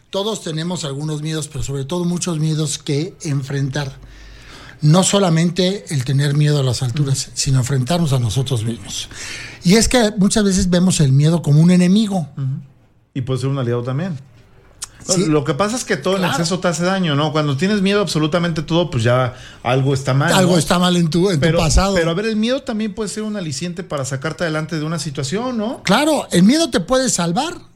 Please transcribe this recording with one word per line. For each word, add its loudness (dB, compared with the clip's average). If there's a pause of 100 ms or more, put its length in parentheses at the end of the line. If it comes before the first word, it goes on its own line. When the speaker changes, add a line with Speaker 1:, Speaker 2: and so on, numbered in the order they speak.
Speaker 1:
todos -4
tenemos -6
algunos -6
miedos, -6
pero -8
sobre -6
todo -4
muchos -4
miedos -2
que -4
enfrentar. -4 (880)
No 6
solamente 2
el 0
tener 0
miedo 4
a 0
las 0
alturas, -2
Speaker 2:
Ujú. -18
Speaker 1:
sino 2
enfrentarnos 0
a 2
nosotros -2
mismos. -8 (540)
Y 6
es 6
que 4
muchas 4
veces 2
vemos 4
el 4
miedo 4
como 6
un 8
enemigo. 4
Speaker 2:
Ujú. -4 (680)
Y -6
puede -2
ser -2
un -2
aliado -2
también. -6 (920)
Speaker 1:
Sí. 0
Speaker 2:
Lo 2
que -2
pasa -2
es -6
que -2
todo -2
en 0
Speaker 1:
Claro. -2
Speaker 2:
exceso -2
te -2
hace -2
daño, 0
¿no? 0
Cuando 0
tienes 0
miedo 2
absolutamente -2
todo, 0
pues -2
ya 2 (300)
algo 2
está -2
mal, 2
Speaker 1:
Algo 4
Speaker 2:
¿no? 4
Speaker 1:
está 2
mal 2
en 2
tu, 2
en 0
tu 0
Speaker 2:
Pero, 2
Speaker 1:
pasado. 2
Speaker 2:
pero 2
a 0
ver, -4
el -2
miedo 0
también -4
puede -6
ser -8
un -6
aliciente -8
para -6
sacarte -6
adelante -4
de -4
una -4
situación, -6
¿no? -4
Speaker 1:
Claro, 2
el 4
miedo 4
te 0
puede 0
salvar -2 (200)